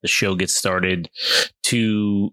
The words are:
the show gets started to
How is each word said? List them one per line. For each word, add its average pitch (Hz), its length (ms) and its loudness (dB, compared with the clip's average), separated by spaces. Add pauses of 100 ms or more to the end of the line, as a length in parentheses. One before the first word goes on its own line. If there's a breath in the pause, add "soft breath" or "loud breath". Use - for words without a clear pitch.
the - 40 -4
show 95 280 0
gets 90 180 0
started 92 560 0 (540 loud breath)
to 104 680 2